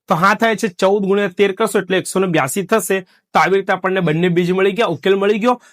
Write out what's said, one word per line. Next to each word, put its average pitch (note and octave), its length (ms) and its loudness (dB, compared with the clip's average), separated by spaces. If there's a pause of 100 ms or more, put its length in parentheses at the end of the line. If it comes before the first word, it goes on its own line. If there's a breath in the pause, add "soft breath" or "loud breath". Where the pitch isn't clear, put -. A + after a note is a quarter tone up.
તો G3 80 0
હા, F#3+ 200 2
થાય A3+ 220 0
છે. A3+ 120 -4
ચૌદ F#3+ 340 0
ગુણ્યા G3 260 0
તેર G3 240 0
કરશો A3 260 -2
એટલે F3+ 180 -2
એકસો F#3 240 -2
ને F#3+ 60 0
બ્યાસી D#3 360 -2
થશે. G3 380 -2 (340 soft breath)
તો F#3+ 40 4
આવી E3+ 180 2
રીતે G3 160 -2
આપણને F#3+ 280 -2
બંને E3+ 280 0
બીજ F3 240 0
મળી F#3 200 2
ગયા, A3 140 0
ઉકેલ F#3+ 300 0
મળી G3+ 220 0
ગયો. A#3+ 180 0 (160 soft breath)